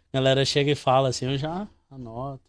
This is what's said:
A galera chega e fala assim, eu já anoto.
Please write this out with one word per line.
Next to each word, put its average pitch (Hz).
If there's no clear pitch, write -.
A 135
galera 135
chega 143
e 139
fala 135
assim, 127
eu 135
já 170
anoto. 131